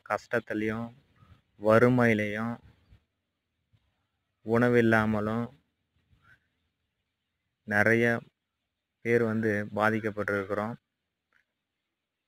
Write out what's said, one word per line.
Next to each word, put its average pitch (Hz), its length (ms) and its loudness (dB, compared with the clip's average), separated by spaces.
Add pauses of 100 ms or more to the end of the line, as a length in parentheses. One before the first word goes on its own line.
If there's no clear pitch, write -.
கஷ்டத்துலயும், 110 840 -6 (720)
வறுமையிலையும், 113 920 2 (1900)
உணவில்லாமலும் 113 1000 2 (2250)
நிறைய 107 380 2 (1000)
பேர் 117 180 0
வந்து 110 280 -2 (240)
பாதிக்கப்பட்டிருக்கிறோம். 104 1000 -4 (1500)